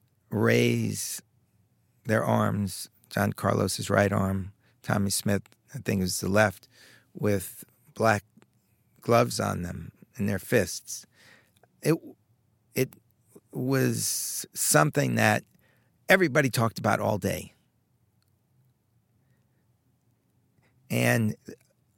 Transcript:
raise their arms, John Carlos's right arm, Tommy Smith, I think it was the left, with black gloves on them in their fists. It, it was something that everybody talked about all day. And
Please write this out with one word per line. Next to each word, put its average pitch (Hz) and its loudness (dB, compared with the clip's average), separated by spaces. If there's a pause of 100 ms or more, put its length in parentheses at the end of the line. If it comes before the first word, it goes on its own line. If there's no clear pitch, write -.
(300)
raise 113 0 (840)
their 110 0
arms, 104 -2 (200)
John 101 -2
Carlos's 104 -2
right 101 4
arm, 98 -2 (320)
Tommy 98 -2
Smith, 98 -2 (300)
I 135 -12
think 104 -2
it 92 0
was 90 -4
the 92 -4
left, 101 2 (460)
with - -4 (300)
black 107 2 (800)
gloves 117 2
on 101 -2
them 87 -10 (260)
in 101 -2
their 101 -2
fists. - -2 (760)
It, 156 2 (800)
it 131 0 (640)
was 127 -2
something 143 2
that 110 4 (640)
everybody 156 4
talked 113 0
about 110 2
all 107 0
day. 90 -6 (3250)
And 120 2 (640)